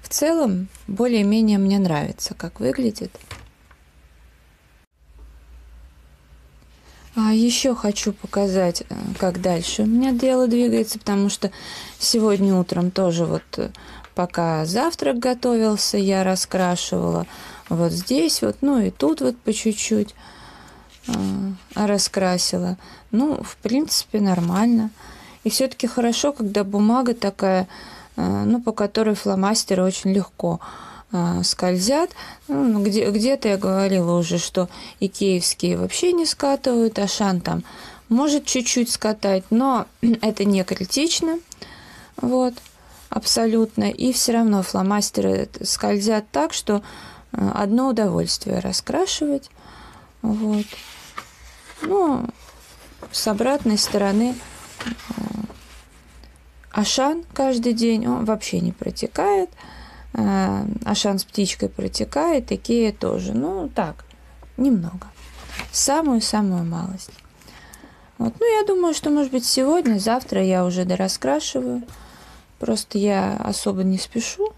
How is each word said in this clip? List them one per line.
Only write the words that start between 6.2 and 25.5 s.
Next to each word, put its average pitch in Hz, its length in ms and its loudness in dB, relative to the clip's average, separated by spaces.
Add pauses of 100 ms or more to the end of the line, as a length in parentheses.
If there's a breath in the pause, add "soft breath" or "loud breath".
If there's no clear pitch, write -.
А 220 200 2
еще 233 420 4
хочу 208 380 -2
показать, 190 760 0
э, - 60 -8 (240)
как 180 220 0
дальше 180 420 0
у - 20 4
меня 247 280 4
дело 254 340 4
двигается, 233 500 2
потому 202 320 0
что 196 220 -4 (480 loud breath)
сегодня 202 560 4
утром 180 340 2
тоже 175 360 2
вот, 160 180 -2 (140)
э, - 120 -4 (460 loud breath)
пока 165 500 0
завтрак 269 540 0
готовился, 240 800 0
я 190 260 2
раскрашивала 180 1040 0 (440 loud breath)
вот 170 220 0
здесь 262 500 0
вот, 208 200 -2
ну 277 180 2
и 190 120 2
тут 294 300 0
вот 254 160 0
по - 160 -4
чуть-чуть, 214 640 -2 (920 loud breath)
э, 240 40 -4 (640)
раскрасила. 185 1000 0 (340 loud breath)
Ну, 262 320 0
в - 140 -14
принципе, 233 640 -2
нормально. 202 720 2 (520 loud breath)
И 226 60 0
все-таки 262 380 -2